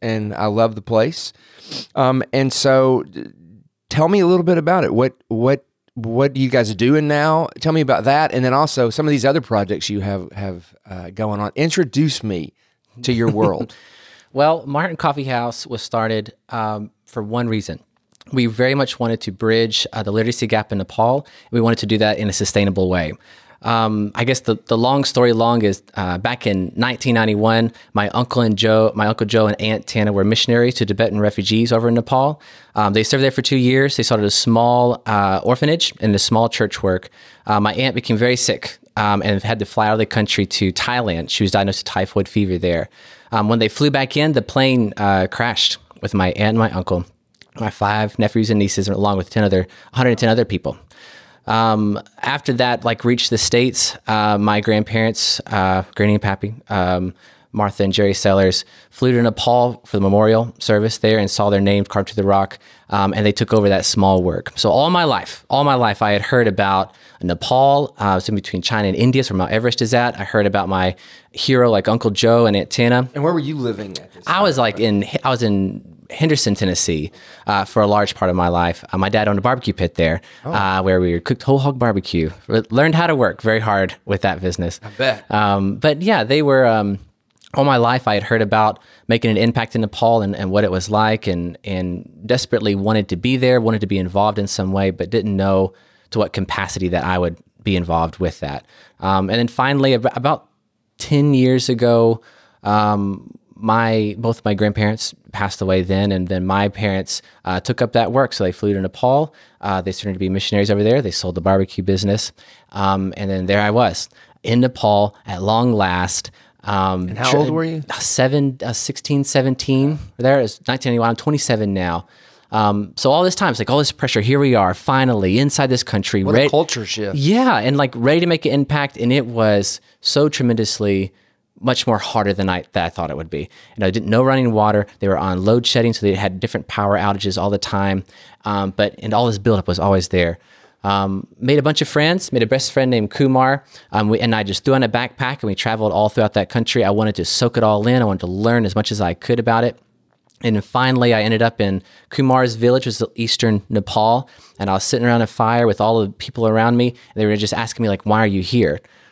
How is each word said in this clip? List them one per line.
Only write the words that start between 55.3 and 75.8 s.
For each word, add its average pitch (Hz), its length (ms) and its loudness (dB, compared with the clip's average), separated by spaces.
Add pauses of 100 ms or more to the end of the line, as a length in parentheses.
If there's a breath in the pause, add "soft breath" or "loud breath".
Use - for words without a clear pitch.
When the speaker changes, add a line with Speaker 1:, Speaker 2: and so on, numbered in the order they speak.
Speaker 2:
uh, 95 380 0 (100)
Granny 104 200 2
and 101 100 2
Pappy, 101 320 -4 (140)
um, 92 440 -2 (380 soft breath)
Martha 101 320 -2
and 98 100 0
Jerry 98 200 2
Sellers, 95 520 2 (260 soft breath)
flew 127 200 0
to 120 100 2
Nepal 120 640 0
for - 120 -4
the 101 40 2
memorial 107 580 2
service 110 400 0
there 110 180 2
and 101 120 0
saw 104 200 0
their 98 120 2
name 101 220 2
carved 98 260 -4
to - 60 -12
the 104 80 0
rock. 98 360 0 (320 soft breath)
Um, 98 240 0
and 104 100 0
they 104 60 4
took 110 220 -2
over 104 160 4
that 95 160 2
small 95 360 2
work. 87 340 -4
So - 140 0
all 147 220 4
my 175 120 2
life, - 460 -4
all 139 140 2
my 143 120 2
life, 113 280 0
I 104 80 2
had 101 100 2
heard 104 260 2
about 98 480 0 (260 soft breath)
Nepal. 131 800 2
Uh, 104 40 -4
I 98 120 2
was 92 140 -2
in 107 60 0
between 95 260 -6
China 107 260 -2
and 92 100 0
India, 127 260 2
so - 100 -6
where 95 60 0
Mount 92 120 -2
Everest 113 300 0
is 117 140 0
at. 120 240 0
I 101 60 -6
heard 104 200 0
about 98 240 0
my 92 260 0 (360 loud breath)
hero, 123 400 2
like, 98 160 2
Uncle 110 240 0
Joe 117 340 4
and 104 100 2
Aunt 98 140 -2
Tina. 123 460 2
Speaker 1:
And 143 80 -4
where 170 100 0
were 165 60 0
you 151 160 -6
living 104 420 -6
at - 160 -18
this - 140 -20
Speaker 2:
I 185 160 0
was, 160 140 2
Speaker 1:
time? 131 40 2
Speaker 2:
like, 110 180 0
in, 104 260 2 (180)
I 127 60 0
was 120 120 -2
in 101 420 -2 (280)